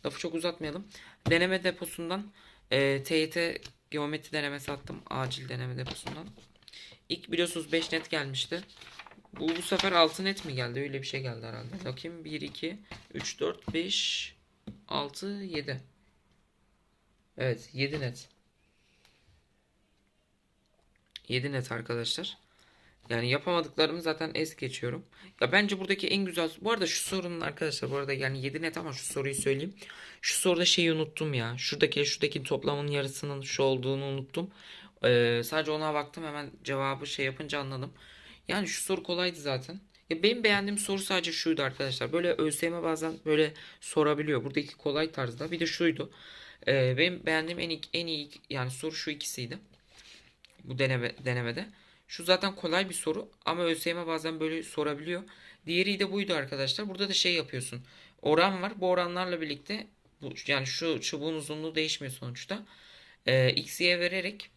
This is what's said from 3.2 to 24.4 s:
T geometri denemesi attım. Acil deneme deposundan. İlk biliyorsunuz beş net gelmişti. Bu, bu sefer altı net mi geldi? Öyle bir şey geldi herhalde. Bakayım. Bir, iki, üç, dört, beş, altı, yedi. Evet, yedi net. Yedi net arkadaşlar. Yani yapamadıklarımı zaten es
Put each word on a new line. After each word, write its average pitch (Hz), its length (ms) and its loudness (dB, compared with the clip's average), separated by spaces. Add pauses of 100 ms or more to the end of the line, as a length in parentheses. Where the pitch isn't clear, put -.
T 170 320 -2 (300)
geometri 147 400 -4
denemesi 143 400 -4
attım. 139 380 -8
Acil 131 400 -4
deneme 127 280 -6
deposundan. 143 500 -8 (840)
İlk - 220 -6
biliyorsunuz 170 400 0
beş 165 200 2
net 160 180 -2
gelmişti. 143 520 -2 (760)
Bu, 156 100 2
bu 165 120 0
sefer 190 300 2
altı 170 320 6
net 190 220 -2
mi 139 100 -4
geldi? 123 240 -2
Öyle 139 220 -4
bir 131 60 -8
şey 135 140 -4
geldi 117 240 -6
herhalde. 117 400 -10
Bakayım. 165 400 -8
Bir, 151 160 -6
iki, 160 360 -6 (360)
üç, - 260 -6
dört, 170 340 -2
beş, - 640 -2 (520)
altı, 143 400 -4
yedi. 160 540 -6 (1600)
Evet, 123 360 -2
yedi 139 260 0
net. 123 300 -6 (3000)
Yedi 127 240 0
net 127 200 -2
arkadaşlar. 117 680 -4 (720)
Yani 120 200 0
yapamadıklarımı 156 720 2
zaten 160 340 0
es 156 200 0